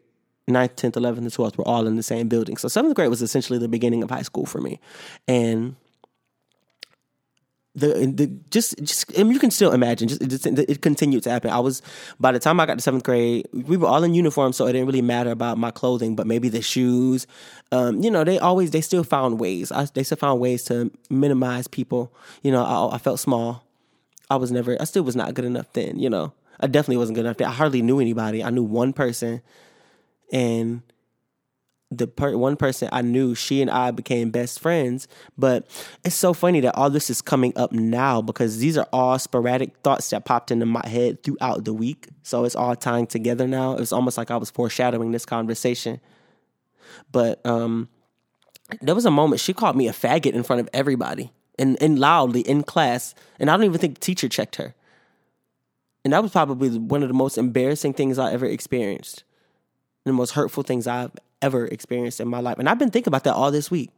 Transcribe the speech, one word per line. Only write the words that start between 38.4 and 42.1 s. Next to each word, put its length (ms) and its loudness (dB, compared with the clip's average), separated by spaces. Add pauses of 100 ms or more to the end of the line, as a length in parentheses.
these 200 2
are 140 0
all 280 2
sporadic 640 -2
thoughts 260 0
that 160 -4
popped 260 0
into 140 2
my 220 -2
head 360 0
throughout 420 -4
the 80 -4
week. 340 -6 (160)